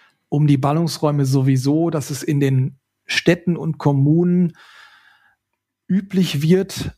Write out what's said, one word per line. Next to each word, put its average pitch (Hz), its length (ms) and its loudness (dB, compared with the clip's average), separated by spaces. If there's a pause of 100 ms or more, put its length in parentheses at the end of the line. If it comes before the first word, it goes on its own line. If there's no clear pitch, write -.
(280)
um 147 180 0
die 143 140 4
Ballungsräume 147 640 -2
sowieso, 135 640 0
dass 160 220 -6
es 135 100 -10
in 147 180 -2
den 135 380 0 (300)
Städten 170 500 0
und 156 220 -6
Kommunen 160 760 2 (1300)
üblich 180 560 -2
wird 185 540 -2